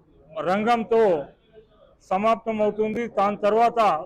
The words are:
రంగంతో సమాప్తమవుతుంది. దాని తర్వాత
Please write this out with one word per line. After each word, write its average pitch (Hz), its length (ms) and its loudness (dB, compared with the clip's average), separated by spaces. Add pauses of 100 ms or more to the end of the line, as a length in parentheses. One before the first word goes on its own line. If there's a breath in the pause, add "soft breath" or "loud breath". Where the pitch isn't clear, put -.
(400)
రంగంతో 214 840 0 (840)
సమాప్తమవుతుంది. 214 1000 -2
దాని 202 280 -2
తర్వాత 226 420 2 (280)